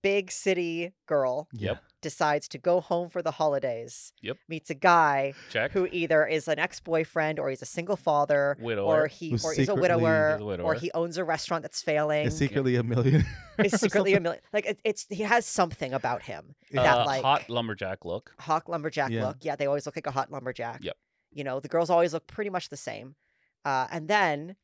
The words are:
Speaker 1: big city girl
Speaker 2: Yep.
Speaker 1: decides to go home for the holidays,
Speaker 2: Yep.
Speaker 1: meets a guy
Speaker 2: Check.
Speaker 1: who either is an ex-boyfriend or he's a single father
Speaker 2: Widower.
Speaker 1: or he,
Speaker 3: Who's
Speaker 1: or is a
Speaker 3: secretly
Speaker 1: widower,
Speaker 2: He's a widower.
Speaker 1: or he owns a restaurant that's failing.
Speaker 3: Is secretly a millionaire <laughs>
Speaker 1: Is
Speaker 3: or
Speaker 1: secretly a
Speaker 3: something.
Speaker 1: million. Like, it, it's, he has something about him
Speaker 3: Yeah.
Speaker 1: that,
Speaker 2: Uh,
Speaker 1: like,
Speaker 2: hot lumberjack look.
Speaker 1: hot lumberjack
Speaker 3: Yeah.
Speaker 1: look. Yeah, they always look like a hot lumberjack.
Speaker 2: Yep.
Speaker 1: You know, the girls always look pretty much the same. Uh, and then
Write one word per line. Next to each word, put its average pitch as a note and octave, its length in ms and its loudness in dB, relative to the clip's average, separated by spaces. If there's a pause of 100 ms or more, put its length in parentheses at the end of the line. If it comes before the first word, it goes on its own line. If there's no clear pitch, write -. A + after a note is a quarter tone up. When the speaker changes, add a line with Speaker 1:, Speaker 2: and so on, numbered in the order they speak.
Speaker 1:
big G3 300 2
city F3 600 -2 (100)
girl C#3 480 0
Speaker 2:
Yep. G#2 320 -4 (160)
Speaker 1:
decides D3+ 480 0
to - 80 -14
go F3 240 2
home F3 300 -2
for F3+ 100 -4
the D#3+ 120 -2
holidays, B2+ 880 -2
Speaker 2:
Yep. A#2 160 -8 (100)
Speaker 1:
meets D#3+ 220 -10
a D#3 40 -4
guy C#3+ 600 6 (160)
Speaker 2:
Check. A#2 220 0
Speaker 1:
who F#3 200 2
either D#3+ 340 4
is D#3 220 -2
an D3+ 100 0
ex-boyfriend D#3+ 800 -2
or C#3 120 -2
he's C3+ 100 -6
a - 60 -12
single F3+ 300 -4
father D3 600 2
Speaker 2:
Widower. A2+ 440 2
Speaker 1:
or D#3 60 2
he, E3 240 -10
Speaker 3:
Who's A#2 120 0
Speaker 1:
or D#3+ 80 0
is C#3 60 -2
a C#3 60 4
Speaker 3:
secretly F3+ 180 2
Speaker 1:
widower, D#3+ 500 4
Speaker 2:
He's D3+ 80 -2
a - 60 -8
widower. G2+ 200 -4
Speaker 1:
or D#3+ 80 2
he - 180 -4
owns E3+ 260 -2
a F#3 60 -2
restaurant D#3+ 380 -2
that's - 200 -8
failing. D3+ 440 2
Speaker 3:
Is G2+ 120 -2
secretly C3 380 2
a A#2+ 60 2
millionaire A#2+ 440 4 (160)
<laughs> - 160 -12
Speaker 1:
Is G#3 160 2
Speaker 3:
or G3 40 2
Speaker 1:
secretly G3 340 2
a - 20 6
Speaker 3:
something. G3 80 4
Speaker 1:
million. E3 200 -4 (120)
Like, G#3 120 0
it, G#3 180 -4
it's, G#3+ 260 -2
he G3+ 140 -6
has A#3 200 4
something D#3 480 -2
about B2 300 -2
him G2+ 320 -14 (160)
Speaker 3:
Yeah. C3+ 140 0
Speaker 1:
that, C3+ 160 6
Speaker 2:
Uh, A2+ 40 2
Speaker 1:
like, C3+ 180 0
Speaker 2:
hot C3+ 280 2
lumberjack G#2 560 -4
look. F2+ 320 -8
Speaker 1:
hot D#3+ 320 -2
lumberjack D3+ 400 -2
Speaker 3:
Yeah. A2+ 160 -2
Speaker 1:
look. C3+ 180 -8
Yeah, D3 120 -4
they C#3+ 100 -2
always C#3+ 180 0
look D3 120 -10
like D#3 100 -8
a C3+ 60 -4
hot C3 200 -2
lumberjack. B2 500 -8
Speaker 2:
Yep. E2+ 140 -8 (340)
Speaker 1:
You C#3+ 140 -10
know, C3+ 160 -4
the C#3+ 80 -14
girls E3 220 0
always E3+ 240 4
look E3 120 -8
pretty G#3 240 -8
much F#3 200 -6
the F#3+ 80 -12
same. A#2 380 -12 (500)
Uh, C3 260 0
and D#3+ 160 -8
then F3+ 560 0